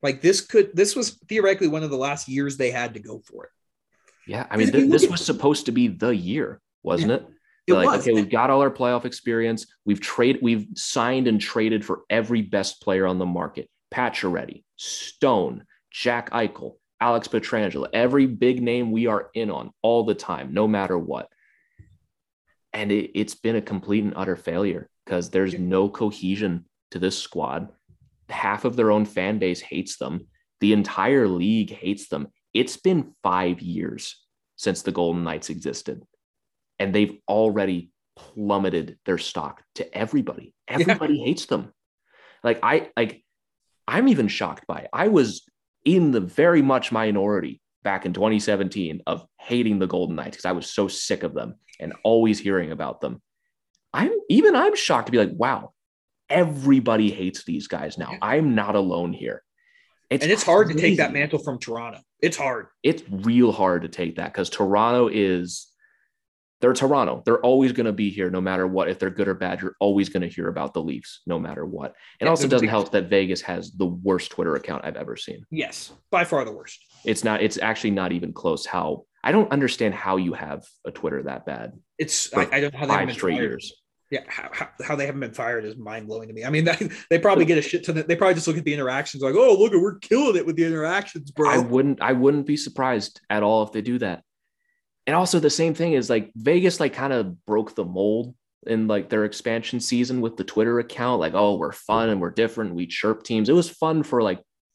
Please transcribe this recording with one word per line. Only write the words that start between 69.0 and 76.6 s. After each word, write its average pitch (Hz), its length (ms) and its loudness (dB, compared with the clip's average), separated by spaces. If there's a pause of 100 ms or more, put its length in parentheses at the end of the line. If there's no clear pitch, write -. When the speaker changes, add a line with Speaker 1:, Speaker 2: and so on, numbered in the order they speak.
Speaker 2:
good 98 180 -2
or 95 60 -2
bad, 90 280 -4
you're 92 180 -8
always 98 300 2
gonna 90 180 -4
hear 87 220 -8
about 78 240 -6
the 82 100 -4
Leafs - 420 -10
no 85 140 -4
matter 80 260 -8
what. 80 260 -10 (280)
It 120 60 -2
Speaker 1:
Yeah, 156 40 4
Speaker 2:
also 151 140 2
Speaker 1:
they're 131 60 2
the - 60 2
Speaker 2:
doesn't 117 120 4
Speaker 1:
biggest. 107 40 -2 (120)
Speaker 2:
help - 80 -6
that 92 180 0
Vegas 95 320 2
has 90 300 -8
the 92 160 -2
worst 90 440 -2
Twitter 85 240 -2
account - 300 -8
I've - 120 -8
ever - 200 -10
seen. - 320 -14
Speaker 1:
Yes, - 420 -10 (200)
by 175 140 2
far 139 200 -2
the 110 80 -10
worst. - 260 -18 (260)